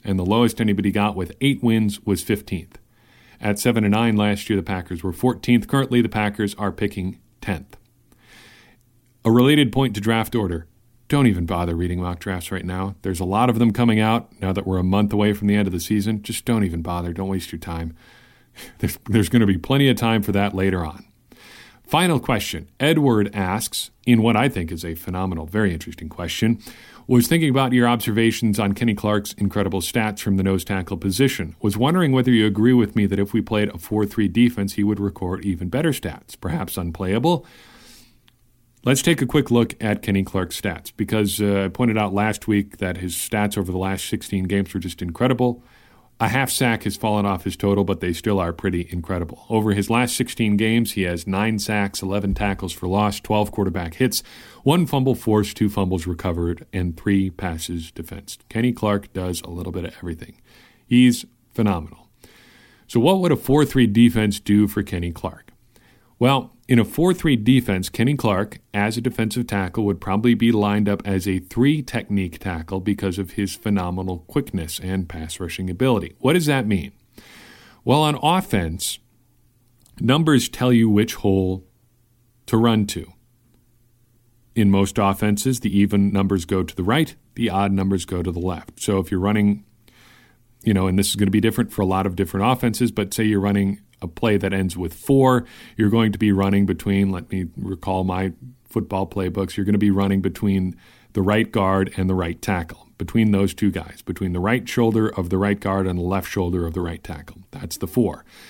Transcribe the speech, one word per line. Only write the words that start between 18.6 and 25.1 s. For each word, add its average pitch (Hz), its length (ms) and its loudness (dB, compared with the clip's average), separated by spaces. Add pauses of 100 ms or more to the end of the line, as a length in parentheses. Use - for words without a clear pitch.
There's, - 200 -4 (120)
there's 101 180 4
gonna 117 160 4
be 98 140 4
plenty 139 300 2
of 120 80 4
time 113 260 2
for 101 100 -2
that 101 220 0
later 95 320 0
on. - 180 -14 (840)
Final 165 340 2
question. - 480 -4 (100)
Edward 135 560 2
asks, 101 560 -4 (160)
in 120 160 6
what 113 140 2
I 127 120 2
think 87 240 -4
is 82 120 -10
a 82 100 -8
phenomenal, 90 520 -6